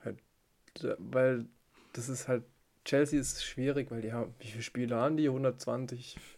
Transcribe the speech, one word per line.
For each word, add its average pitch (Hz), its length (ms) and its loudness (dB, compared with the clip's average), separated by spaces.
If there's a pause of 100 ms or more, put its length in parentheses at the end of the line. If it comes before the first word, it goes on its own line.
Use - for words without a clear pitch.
Hätte, - 960 -8
weil 127 460 2 (480)
das 123 160 -6
ist 127 180 -6
halt, 123 160 0 (420)
Chelsea 143 340 4
ist - 240 -2
schwierig, 135 480 0
weil 117 100 -4
die 110 120 -4
haben, 117 260 -2
wie 113 80 -14
viele 110 160 -6
Spieler 123 380 0
haben 151 160 4
die? 151 120 4
Hundertzwanzig 127 880 -2 (200)